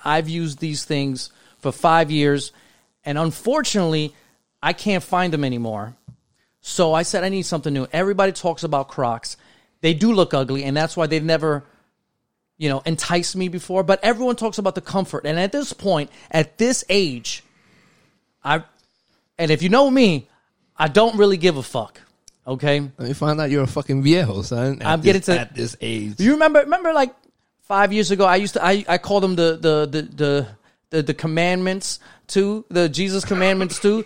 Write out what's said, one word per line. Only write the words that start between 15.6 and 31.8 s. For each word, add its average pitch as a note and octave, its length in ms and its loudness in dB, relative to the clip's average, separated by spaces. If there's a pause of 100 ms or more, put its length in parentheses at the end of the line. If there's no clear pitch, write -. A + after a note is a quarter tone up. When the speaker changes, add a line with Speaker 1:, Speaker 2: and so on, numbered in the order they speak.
Speaker 1:
point, D#3+ 360 0 (220)
at - 260 0
this A#3+ 300 0
age, D#3+ 560 -2 (1000)
I, D#3 200 0 (720)
and D#3+ 140 2
if C#3+ 100 0
you F3 80 0
know C4+ 220 6
me, G#3 360 4 (500)
I D#3 100 0
don't A3 300 4
really G3+ 200 6
give E3 200 2
a C3 60 -6
fuck. - 360 -8 (480)
Okay? C#3 320 0
Speaker 2:
Let C#3+ 280 -10
me C3 60 -4
find D3+ 280 -2
out D3+ 100 -2
you're C#3+ 120 2
a B2+ 40 0
fucking C#3 360 -2
viejo, C3+ 380 2
son. C3 400 -4
At C#3 60 -6
Speaker 1:
I'm D#3+ 140 0
Speaker 2:
this, D3+ 40 0
Speaker 1:
getting F#3+ 180 4
to E3+ 160 2
Speaker 2:
at - 160 -10
this A#2 260 -6
age. G#2+ 380 -6
Speaker 1:
You G#3+ 140 4
remember, D4+ 260 6
remember, E4 340 0
like, C4+ 200 2 (500)
five G3 300 2
years G3+ 180 0
ago, G3 140 2
I F3+ 120 6
used G3+ 160 -2
to, F#3 120 -2
I, G3+ 220 2
I F3 100 2
called G3+ 260 0
them F#3 120 0
the, E3 260 2
the, D#3 280 2
the, D#3 120 -4
the, C#3+ 460 -2 (420)
the, D#3 140 0
the C#3 100 -2
commandments F3+ 840 -2 (280)